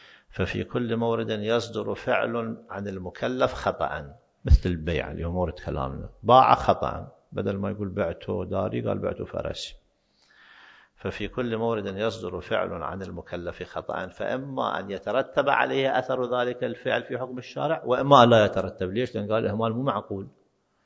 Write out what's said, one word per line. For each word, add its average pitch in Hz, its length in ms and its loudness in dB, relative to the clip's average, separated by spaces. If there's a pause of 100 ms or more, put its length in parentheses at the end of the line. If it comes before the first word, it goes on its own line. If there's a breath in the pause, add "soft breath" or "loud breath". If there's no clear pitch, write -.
(300 loud breath)
ففي 98 340 -4
كل 120 320 -4
مورد 113 340 -2
يصدر 107 640 -2
فعل 117 760 -2
عن 101 180 -8
المكلف 120 680 -2
خطأ، 73 600 -4 (300)
مثل - 260 6
البيع 80 400 -2
اليوم 82 240 -6
مورد 90 180 0
كلامنا، 69 560 -6 (140)
باع 127 320 8
خطأ، - 540 0 (240)
بدل 101 240 -2
ما 98 140 -4
يقول: 101 180 -6
"بعته 92 560 -4
داري"، 98 360 -4
قال: 107 180 -2
"بعته - 260 -4
فرسي". - 520 -8 (1200 soft breath)
ففي 98 320 -6
كل 120 280 -4
مورد 110 300 -2
يصدر 95 540 -4
فعل 92 420 -2
عن 82 200 -8
المكلف 87 600 -10
خطأ، 85 440 -6
فإما 123 720 -4
أن 98 100 -10
يترتب 127 580 0
عليه 131 500 4
أثر 123 420 0
ذلك 123 240 -2
الفعل 120 380 -2
في 123 160 -6
حكم 127 200 -6
الشارع، 147 460 -4
وإما 131 400 8
أن 117 60 10
لا 110 140 10
يترتب. 95 480 0
ليش؟ 123 220 -2
لأن 104 180 -4
قال 113 120 2
الإهمال 110 280 0
مو 120 100 -4
معقول، 104 460 -4 (580 soft breath)